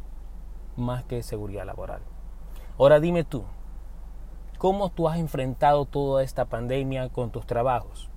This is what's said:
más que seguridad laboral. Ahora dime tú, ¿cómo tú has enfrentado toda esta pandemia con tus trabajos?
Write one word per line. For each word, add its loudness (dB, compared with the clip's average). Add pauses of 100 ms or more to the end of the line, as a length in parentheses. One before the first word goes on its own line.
(760)
más -2
que -4
seguridad -6
laboral. -8 (760)
Ahora 10
dime 4
tú, -4 (1120)
¿cómo 2
tú 0
has 2
enfrentado 4
toda 2
esta 0
pandemia -2
con -2
tus -6
trabajos? 0